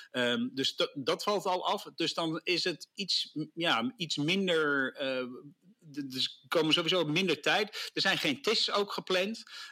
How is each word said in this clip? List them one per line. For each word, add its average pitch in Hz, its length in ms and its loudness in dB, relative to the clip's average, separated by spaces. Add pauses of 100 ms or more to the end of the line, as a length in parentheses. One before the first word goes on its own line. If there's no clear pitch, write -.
(100)
Ehm, 120 420 0
dus 127 240 -2
dat, 175 180 0
dat 151 280 -2
valt 202 220 0
al 180 220 0
af. 196 180 0 (100)
Dus 165 200 -2
dan 165 300 -2
is 175 200 0
het - 300 -4
iets, - 400 -2
m-, 151 100 -4 (100)
ja, 131 420 0
iets 165 200 -6
minder, 151 800 2
eh, 131 300 -2 (680)
d-, 139 180 -8
dus - 320 -4
er - 60 -20
komen 160 240 2
sowieso 170 320 2
minder 160 360 2
tijd. 190 520 0
Er 156 80 -2
zijn 185 180 2
geen 139 240 0
tests - 300 2
ook 202 200 2
gepland. 190 500 0 (300)